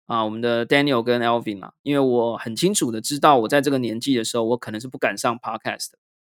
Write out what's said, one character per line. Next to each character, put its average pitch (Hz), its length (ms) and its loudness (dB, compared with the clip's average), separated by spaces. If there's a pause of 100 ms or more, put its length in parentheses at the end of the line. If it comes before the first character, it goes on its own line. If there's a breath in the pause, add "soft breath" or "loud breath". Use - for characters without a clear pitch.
啊， 113 180 -2
我 107 40 -2
们 110 120 -6
的 117 260 0
Daniel 143 360 4
跟 120 200 2
Alvin 110 380 0
啦， - 220 -16
因 143 120 0
为 139 60 4
我 120 360 2
很 113 200 -8
清 196 180 2
楚 139 160 0
的 110 100 -4
知 143 180 -4
道 147 200 6
我 110 100 2
在 143 120 4
这 143 100 0
个 135 80 0
年 117 220 -4
纪 135 160 0
的 113 80 0
时 - 120 -6
候， 113 80 0
我 117 120 0
可 - 140 -12
能 107 100 -8
是 131 80 -12
不 127 100 -14
敢 107 180 0
上 120 220 -2
Podcast 113 540 -8
的。 - 60 -20 (280)